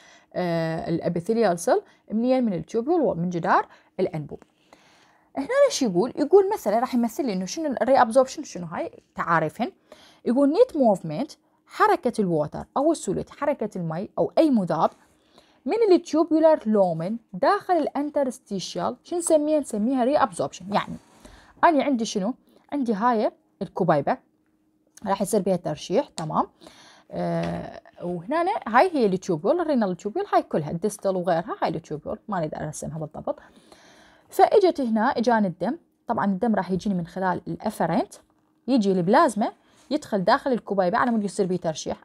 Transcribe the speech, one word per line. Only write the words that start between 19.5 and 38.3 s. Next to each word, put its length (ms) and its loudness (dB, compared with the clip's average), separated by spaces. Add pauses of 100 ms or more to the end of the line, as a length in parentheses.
نسميها 440 -2
ريابزوربشن. 720 -2
يعني 220 -2 (680)
أنا 200 6
عندي 200 0
شنو؟ 300 -4 (380)
عندي 220 -2
هاي 380 0 (300)
الكبيبة 540 0 (880)
راح 160 -2
يصير 180 0
بيها 160 0
ترشيح، 520 -4
تمام؟ 380 -4 (640)
آه، 720 -6 (220)
وهنا 420 -4 (240)
هاي 260 4
هي 120 2
التيوبول، 540 0
الرينال 360 0
تيوبول، 360 -6
هاي 100 4
كلها 280 -4
الديستال 460 -4
وغيرها، 460 -2
هاي 60 -2
التيوبول، 500 -8 (100)
ما 100 -4
أريد 160 -4
أرسمها 440 -10
بالضبط. 420 -10 (880)
فإجت 520 4
هنا، 220 0
إجاني 440 0
الدم، 320 -4 (280)
طبعًا 180 -2
الدم 300 0
راح 160 -2
يجيني 240 -2
من 120 -4
خلال 420 -4
الأفرنت، 680 -2 (540)